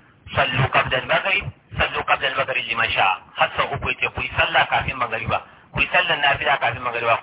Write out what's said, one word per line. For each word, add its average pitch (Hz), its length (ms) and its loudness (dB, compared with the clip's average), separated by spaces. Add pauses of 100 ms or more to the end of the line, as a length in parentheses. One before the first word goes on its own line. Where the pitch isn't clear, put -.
(360)
"Sallu 131 360 2
qabla 131 280 2
al-maghrib, 139 460 0 (340)
sallu 151 260 0
qabla 143 240 0
al-maghrib 131 400 -2
liman 113 220 0
sha'a." 110 280 2 (160)
Har 160 220 2
sau 135 180 0
uku - 160 -4
yace, 127 240 -2
"Ku - 80 -6
yi - 140 -6
sallah 160 320 2
kafin - 280 0
magariba, 113 460 -2 (300)
ku - 80 -4
yi - 120 2
sallar 175 260 2
nafila 143 400 2
kafin 127 240 -2
magariba, 117 400 2